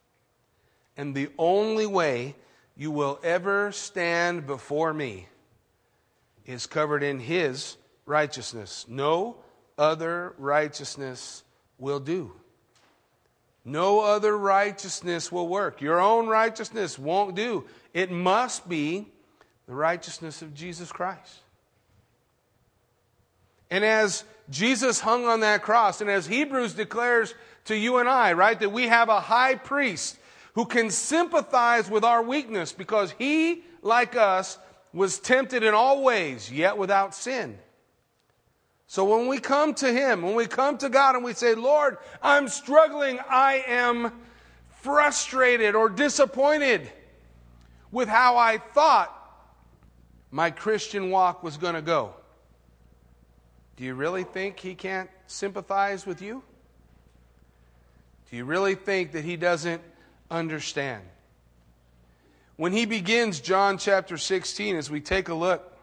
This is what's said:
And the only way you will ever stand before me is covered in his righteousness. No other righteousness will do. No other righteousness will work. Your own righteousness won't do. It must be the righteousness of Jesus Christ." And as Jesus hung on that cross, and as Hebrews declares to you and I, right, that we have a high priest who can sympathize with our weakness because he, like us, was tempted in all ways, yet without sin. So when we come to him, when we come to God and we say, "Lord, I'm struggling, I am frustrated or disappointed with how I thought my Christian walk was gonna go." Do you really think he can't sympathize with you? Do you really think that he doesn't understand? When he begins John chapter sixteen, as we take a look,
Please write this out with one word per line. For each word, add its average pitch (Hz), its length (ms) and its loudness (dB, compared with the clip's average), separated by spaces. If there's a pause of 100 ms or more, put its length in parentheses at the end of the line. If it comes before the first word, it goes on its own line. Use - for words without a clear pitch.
(960)
And 143 180 -8
the 143 220 -4
only 214 480 0
way 143 500 -2 (400)
you 151 160 -8
will 143 320 -2
ever 196 480 -2
stand 170 760 -4
before 147 480 -4
me 110 360 -8 (1160)
is 127 220 -12
covered 147 360 -2
in 139 180 -4
his 143 560 -4 (280)
righteousness. 127 840 -6
No 160 500 -2 (400)
other 165 600 -2
righteousness 139 1040 -6 (340)
will 139 220 -6
do. 139 360 -8 (1300)
No 180 360 2
other 208 360 2
righteousness 196 960 -2
will 175 160 -4
work. 185 320 -4
Your 160 200 2
own 226 280 4
righteousness 220 720 -2
won't 180 380 -2
do. 214 340 -6 (240)
It 185 160 -2
must 185 580 0
be 170 440 -4 (560)
the 123 80 -12
righteousness 165 640 -6
of 156 140 -16
Jesus 170 360 -14
Christ." - 500 -10 (2250)
And 196 160 0
as 220 380 2 (260)
Jesus 220 520 0
hung 240 260 0
on 226 140 2
that 208 200 2
cross, 214 400 2
and 208 80 -2
as 190 160 0
Hebrews 247 480 -2
declares 226 640 -2 (300)
to 214 100 -2
you 247 240 2
and 240 100 2
I, 233 240 6
right, 190 260 4
that 202 120 0
we 240 160 0
have 233 200 6
a 208 120 4
high 247 340 2
priest 262 640 -4 (380)
who 233 100 0
can 233 240 0
sympathize 240 1000 2
with 214 120 2
our 233 200 4
weakness 226 500 -4
because 190 460 -2
he, 320 440 0 (200)
like 233 320 2
us, 190 420 2 (360)
was 185 260 0
tempted 254 420 0
in 220 140 4
all 269 260 4
ways, 147 500 0
yet 175 240 0
without 196 380 0
sin. 190 460 -8 (1300)
So 190 120 -2
when 226 240 2
we 269 100 -2
come 285 380 0
to 254 180 0
him, 240 300 0
when 190 100 -2
we 233 140 0
come 269 320 0
to 277 100 -4
God 269 240 6
and 247 100 0
we 240 120 -8
say, 233 180 2
"Lord, 262 460 2 (240)
I'm 285 240 4
struggling, 285 720 4
I 262 480 2
am 240 600 0 (540)
frustrated 254 960 2
or 220 140 4
disappointed 262 1000 2 (1000)
with 226 180 -2
how 240 280 6
I 226 200 4
thought 277 580 4 (1160)
my 160 180 0
Christian 202 640 -4
walk 180 320 0
was 156 120 -10
gonna 165 280 -4
go." 147 320 -2 (1600)
Do 127 80 -14
you 131 100 -8
really 175 300 -4
think 190 360 -10
he 185 140 -12
can't 190 380 -8 (160)
sympathize 196 800 -4
with 175 120 -8
you? 220 220 -14 (1900)
Do 120 60 -12
you 120 60 -8
really 185 300 0
think 185 380 -4
that 160 120 -8
he 170 140 -6
doesn't 170 460 -2 (480)
understand? 139 760 -6 (1500)
When 175 180 -2
he 226 140 0
begins 214 520 0
John 190 380 2
chapter 185 400 0
sixteen, 190 580 -4
as 143 140 -6
we 147 100 -6
take 185 300 -2
a 165 60 -4
look, 170 320 -2 (160)